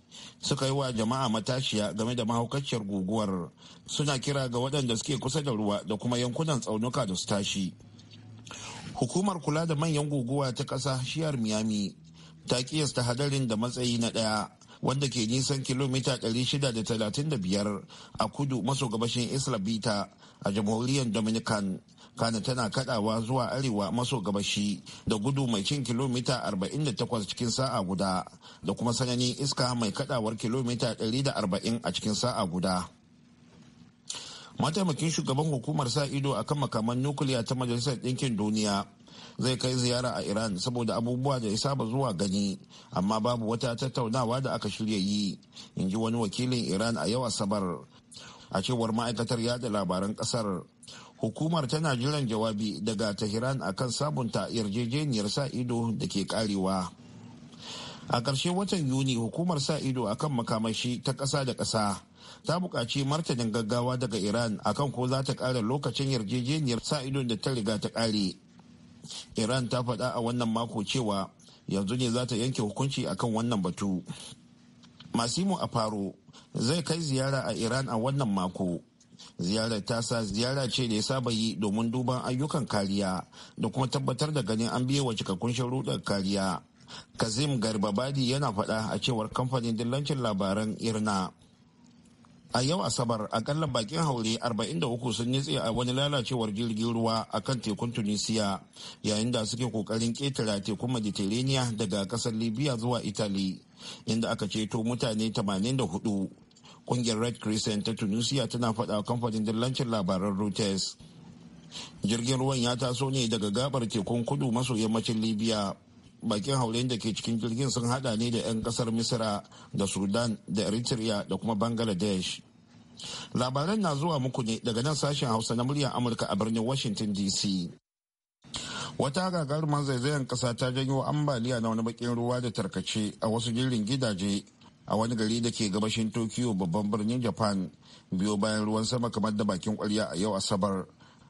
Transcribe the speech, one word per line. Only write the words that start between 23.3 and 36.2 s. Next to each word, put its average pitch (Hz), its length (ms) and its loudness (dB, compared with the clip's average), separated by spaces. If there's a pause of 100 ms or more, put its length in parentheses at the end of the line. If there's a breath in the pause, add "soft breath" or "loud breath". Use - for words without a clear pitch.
arewa 110 400 0
maso 120 300 0
gabashi 101 600 0 (260 loud breath)
da 110 100 2
gudu 135 300 0
mai 107 160 2
cin 143 200 0
kilomita 123 600 0
arba'in 98 400 -2
da 151 80 0
takwas 117 360 -2
cikin 117 240 -2
sa'a 120 320 0
guda, 92 420 0 (380 loud breath)
da 190 100 0
kuma 120 200 0
sananin 123 440 0
iska 127 380 0
mai 113 160 2
kadawar 117 440 -2
kilomita 120 640 0
ɗari 117 260 0
da 139 140 2
arba'in 104 460 0
a - 80 0
cikin 104 240 0
sa'a 110 320 0
guda. 90 420 0 (1700 loud breath)
Mataimakin 160 540 2
shugaban 143 340 2
hukumar 151 440 0
sa 143 160 2
ido 135 280 0